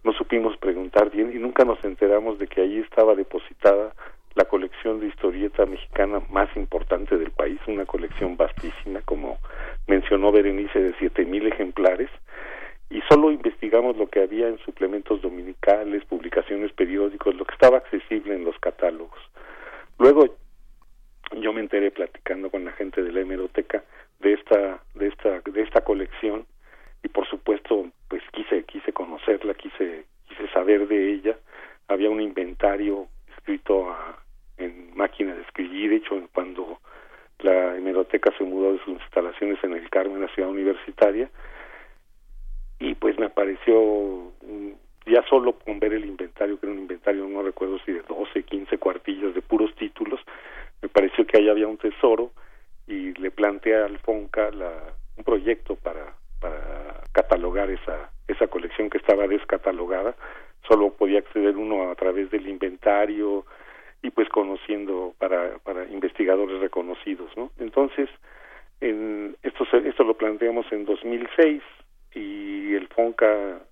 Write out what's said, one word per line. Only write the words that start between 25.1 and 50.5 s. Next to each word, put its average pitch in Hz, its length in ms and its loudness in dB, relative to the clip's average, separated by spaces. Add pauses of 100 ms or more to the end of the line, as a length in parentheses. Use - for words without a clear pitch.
de 101 200 -4
esta 110 200 2
colección 104 640 -4 (580)
y 107 60 -8
por - 180 -2
supuesto 101 600 -2 (200)
pues - 140 -6 (100)
quise, - 320 -4
quise - 300 -10
conocerla, 98 640 -2
quise, 85 500 -8 (220)
quise - 260 -12
saber 101 340 4
de 101 260 2
ella. 101 240 -2 (500)
Había 98 220 2
un 107 120 0
inventario 98 840 -2 (280)
escrito 95 540 0
a, 82 300 -12 (380)
en 87 380 -12
máquina 98 380 -2
de 85 80 -12
escribir, 95 500 -6
hecho 104 300 0 (120)
cuando 90 460 -8 (600)
la 92 360 2
hemeroteca 92 600 0
se 98 60 -2
mudó 95 300 0
de 92 60 -2
sus 95 140 -10
instalaciones 92 720 -4
en 92 100 -4
el 85 160 -10
Carmen, 98 320 0
la 92 120 -6
ciudad 92 160 -2
universitaria, 98 800 2 (1500)
y - 160 -4
pues 107 220 0
me 110 80 0
apareció, 101 1080 2 (100)
mm, 104 300 -12 (340)
ya 117 240 6
solo 123 240 6
con 104 260 -8
ver 107 140 2
el 107 120 -4
inventario, 98 540 -6
que - 60 -8
era 101 80 -6
un 98 80 -10
inventario, 98 460 -4
no 98 140 -6
recuerdo 95 440 -4
si - 60 -6
de 87 100 -6
doce, - 420 -6
quince 98 340 -6
cuartillas 95 560 -4
de 90 80 -4
puros - 340 0
títulos, - 460 -8 (600)